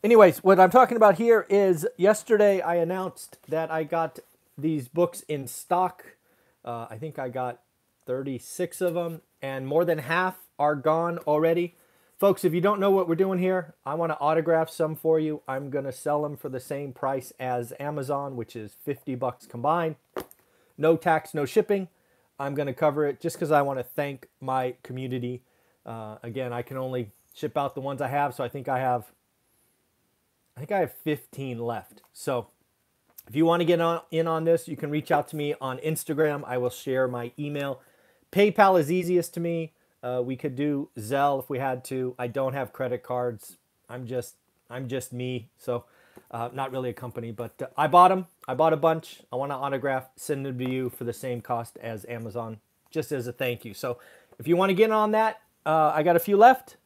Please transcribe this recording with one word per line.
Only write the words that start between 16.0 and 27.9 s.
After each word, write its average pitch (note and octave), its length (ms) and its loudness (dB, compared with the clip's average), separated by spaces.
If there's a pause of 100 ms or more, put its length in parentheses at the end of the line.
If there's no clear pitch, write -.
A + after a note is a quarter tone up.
them D3 140 -6
for D3 120 -10
the B2+ 100 -8
same C#3 320 -8
price C3+ 480 -4
as B2 400 -4
Amazon, C#3 560 -6
which A#2 200 -10
is A2 180 -14 (100)
fifty C#3 300 -8
bucks B2 320 -6
combined. D#3 520 -2 (800)
No D#3+ 220 2
tax, D#3+ 380 0
no D3 100 -2
shipping. G3+ 420 0 (520)
I'm C#3 160 -6
gonna C#3 180 -4
cover D3+ 320 0
it C#3+ 140 -4
just - 180 -6
'cause D3+ 140 -2
I D3 100 6
wanna C3+ 220 -4
thank C#3+ 440 -8 (140)
my C3 400 -2
community. B2+ 640 -8 (420)
Uh, A2 380 -14
again, A#2+ 280 -8
I A#2+ 120 -6
can C3+ 140 -12
only B2+ 340 -6 (240)
ship - 200 -6
out C#3 200 -2
the C#3 60 -8
ones C3+ 200 -6